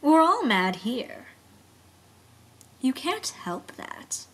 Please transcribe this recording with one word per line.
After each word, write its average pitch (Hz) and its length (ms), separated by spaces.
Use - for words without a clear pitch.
We're 311 200
all 381 220
mad 185 340
here. - 500
You 262 120
can't 392 340
help - 500
that. - 560